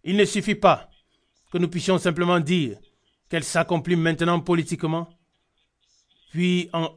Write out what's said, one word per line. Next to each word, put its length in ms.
Il 140
ne 80
suffit 300
pas 340
que 60
nous 100
puissions 300
simplement 420
dire 380
qu'elle 160
s'accomplit 520
maintenant 440
politiquement, 680
puis 440
en, 240